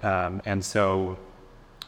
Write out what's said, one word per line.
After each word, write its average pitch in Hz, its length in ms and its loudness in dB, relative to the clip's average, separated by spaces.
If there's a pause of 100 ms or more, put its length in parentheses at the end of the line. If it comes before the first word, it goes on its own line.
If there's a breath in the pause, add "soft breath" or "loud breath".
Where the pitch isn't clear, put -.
Um, 92 420 0
and 98 180 0
so, 95 540 2 (680)